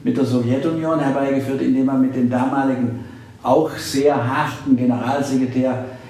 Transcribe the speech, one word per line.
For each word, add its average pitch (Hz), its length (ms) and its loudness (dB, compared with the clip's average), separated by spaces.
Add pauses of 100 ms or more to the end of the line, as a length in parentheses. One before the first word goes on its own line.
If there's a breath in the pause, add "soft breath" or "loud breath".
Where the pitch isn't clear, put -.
mit 127 140 0
der 131 80 2
Sowjetunion 156 760 0
herbeigeführt, 135 640 0
indem 131 280 2
er 135 60 0
mit 127 200 2
dem 123 140 2
damaligen, 127 720 0 (420 loud breath)
auch 147 300 2
sehr - 440 0
harten 127 600 0
Generalsekretär 127 1080 0 (240 loud breath)